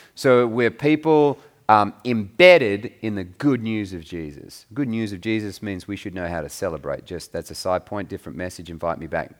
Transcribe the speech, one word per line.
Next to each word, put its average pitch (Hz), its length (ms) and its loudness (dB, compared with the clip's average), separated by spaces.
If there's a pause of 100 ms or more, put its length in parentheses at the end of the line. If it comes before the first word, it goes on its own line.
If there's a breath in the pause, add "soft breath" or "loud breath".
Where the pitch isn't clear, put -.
(140 soft breath)
So 123 320 6
we're 113 240 2
people, 151 680 4 (300 soft breath)
um, 104 260 0 (100)
embedded 120 960 4
in 110 140 -4
the 95 100 -6
good 120 380 0
news 107 320 -4
of 80 100 -10
Jesus. 78 680 -12
Good 139 140 -2
news 110 240 -2
of 87 100 -10
Jesus 107 400 -4
means 98 260 -8
we 101 80 -6
should 92 180 -10
know 90 140 -6
how 85 140 -4
to 73 60 -8
celebrate. 73 580 -6
Just, 87 260 -12
that's 85 180 -8
a 80 40 -14
side 90 320 -4
point, 101 220 -8
different 92 280 -12
message. 90 320 -10
Invite 82 300 -6
me 80 80 -12
back 80 340 -6